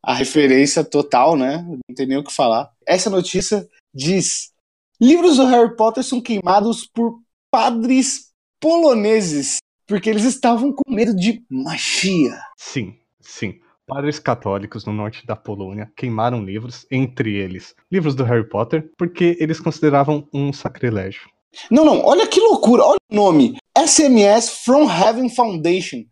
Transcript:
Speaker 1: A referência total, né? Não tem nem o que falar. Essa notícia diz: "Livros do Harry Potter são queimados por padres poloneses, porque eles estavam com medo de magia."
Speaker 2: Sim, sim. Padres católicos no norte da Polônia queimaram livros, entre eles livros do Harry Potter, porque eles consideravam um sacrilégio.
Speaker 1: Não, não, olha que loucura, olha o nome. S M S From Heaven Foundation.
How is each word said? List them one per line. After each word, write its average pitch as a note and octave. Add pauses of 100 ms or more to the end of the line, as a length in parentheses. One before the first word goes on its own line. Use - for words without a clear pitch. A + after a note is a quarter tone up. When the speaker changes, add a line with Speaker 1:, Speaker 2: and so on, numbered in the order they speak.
Speaker 1:
A B2+
referência C#3
total, D3
né? C#3+
Não B2+
tem C3+
nem C3+
o C#3+
que -
falar. B2 (160)
Essa F#3
notícia F#3 (280)
diz: D#3 (480)
"Livros E4
do C4
Harry A#3+
Potter A3+
são A#3+
queimados G#3
por A#3 (320)
padres A#3+ (300)
poloneses, A3 (280)
porque G#3
eles G#3+
estavam A#3+
com C#4
medo A3
de F#3
magia." D3+ (200)
Speaker 2:
Sim, - (260)
sim. - (280)
Padres C#3+
católicos G2+
no G#2
norte G#2+
da G#2+
Polônia G2+
queimaram A#2
livros, G#2+
entre B2+
eles F#2 (160)
livros D#3
do C3
Harry A#2+
Potter, D#3
porque F3
eles D#3+
consideravam D3
um C#3
sacrilégio. A2 (420)
Speaker 1:
Não, D4
não, D4
olha E4+
que -
loucura, B3
olha D4 (120)
o G#3+
nome. F3 (200)
S D4+
M B3+
S G#3+
From C#4
Heaven A3
Foundation. F3